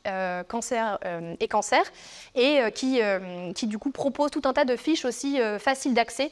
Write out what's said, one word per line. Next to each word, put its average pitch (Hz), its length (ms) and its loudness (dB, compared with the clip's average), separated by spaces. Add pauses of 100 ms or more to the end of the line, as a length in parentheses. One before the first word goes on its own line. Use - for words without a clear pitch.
euh, 185 380 -2
cancer, 226 600 -2
euh, 170 360 -6
et 220 80 0
cancer, 233 340 2 (540)
et, 269 260 6
euh, 220 80 2
qui, 262 320 0
euh, 180 520 -2
qui - 120 -4
du 214 140 -2
coup 285 100 -4
propose 277 400 0
tout 294 160 -4
un 269 80 2
tas 294 120 4
de 247 100 2
fiches 311 280 0
aussi, 269 380 0
euh, 214 160 0
faciles 262 380 0
d'accès 247 360 2